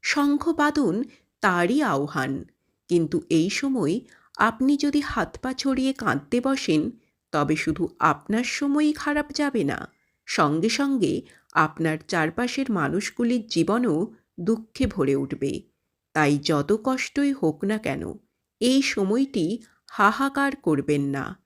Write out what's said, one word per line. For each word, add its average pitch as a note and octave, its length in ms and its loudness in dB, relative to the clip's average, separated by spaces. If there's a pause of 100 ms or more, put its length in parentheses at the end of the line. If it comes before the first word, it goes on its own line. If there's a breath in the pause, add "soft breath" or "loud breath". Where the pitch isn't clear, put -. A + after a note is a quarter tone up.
শঙ্খবাদন D4 1000 0 (360 loud breath)
তারই F#3 420 2
আহ্বান, C#3+ 640 -2 (440)
কিন্তু E3+ 400 2
এই E3 220 2
সময় A#3 500 -2 (360 loud breath)
আপনি A3+ 400 2
যদি C#4+ 240 2
হাত - 420 -4
পা C4 100 -4
ছড়িয়ে C4 400 0
কাঁদতে G#3+ 480 -2
বসেন, A#3+ 500 0 (420 soft breath)
তবে D3+ 240 2
শুধু D#3+ 320 -2 (100)
আপনার G3 460 0
সময়ই D4 480 0
খারাপ D4 400 -4
যাবে C#4 320 0
না, - 280 -4 (340)
সঙ্গে D#3+ 420 2
সঙ্গে C#4 540 0 (300 soft breath)
আপনার D#3 460 0 (100)
চারপাশের G#3+ 640 -2
মানুষগুলির G#3 760 -2
জীবনও F#3 680 0 (280 loud breath)
দুঃখে A3+ 460 -2
ভরে C#3 300 0
উঠবে। C#3 460 -4 (500)
তাই D3 260 2
যত D#3 460 0
কষ্টই C#4 480 0
হোক E3 320 -2
না G#3+ 140 -2
কেন, - 360 -6 (460)
এই C4 220 4
সময়টি A3 760 0 (320 loud breath)
হাহাকার C4+ 680 0
করবেন C#3+ 460 0
না। C#3 440 -6